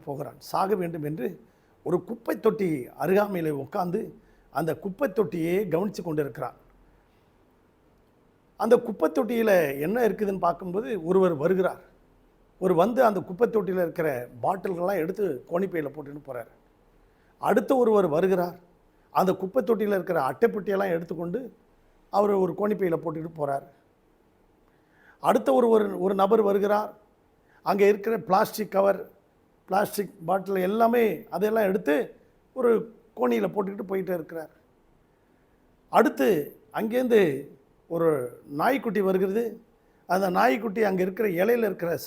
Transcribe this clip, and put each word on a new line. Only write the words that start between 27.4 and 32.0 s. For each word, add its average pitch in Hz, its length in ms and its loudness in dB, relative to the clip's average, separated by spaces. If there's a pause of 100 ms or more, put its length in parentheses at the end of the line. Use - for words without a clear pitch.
அங்கே 190 240 4
இருக்கிற 208 320 2
பிளாஸ்டிக் 202 520 0
கவர், 196 380 0 (560)
பிளாஸ்டிக் 185 480 -2 (120)
பாட்டில் 190 300 -2
எல்லாமே 220 760 2
அதையெல்லாம் 214 400 0
எடுத்து 220 460 0 (380)